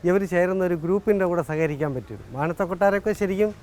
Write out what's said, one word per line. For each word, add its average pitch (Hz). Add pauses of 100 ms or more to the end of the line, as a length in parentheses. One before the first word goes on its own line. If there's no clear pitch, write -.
ഇവർ 196 (120)
ചേരുന്ന 185
ഒരു 175
ഗ്രൂപ്പിൻ്റെ 196
കൂടെ 170
സഹകരിക്കാൻ 151
പറ്റിയത്. 104 (100)
മാനത്തെ 160
കൊട്ടാരമൊക്കെ 202
ശരിക്കും 202 (120)